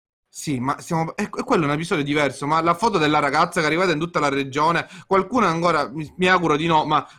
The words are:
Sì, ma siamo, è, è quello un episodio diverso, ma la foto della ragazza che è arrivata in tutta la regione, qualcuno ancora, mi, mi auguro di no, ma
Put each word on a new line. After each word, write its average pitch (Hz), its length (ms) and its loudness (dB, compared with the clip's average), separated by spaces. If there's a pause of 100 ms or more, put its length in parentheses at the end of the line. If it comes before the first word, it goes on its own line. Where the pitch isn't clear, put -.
(280)
Sì, - 320 -6
ma 135 220 -4
siamo, 165 340 -4
è, 208 140 -4
è - 160 -8
quello 196 180 2
un 143 80 0
episodio 156 320 -2
diverso, 143 420 -2
ma 156 140 0
la 170 140 2
foto 208 240 0
della 151 220 2
ragazza 156 420 0
che 151 60 2
è - 20 2
arrivata 170 240 2
in 147 60 -2
tutta 170 200 -4
la 147 80 2
regione, 139 580 0 (220)
qualcuno 190 380 0
ancora, 165 440 0
mi, 151 280 -10
mi 180 100 2
auguro 175 300 4
di 160 100 0
no, 160 160 4
ma 143 240 0 (120)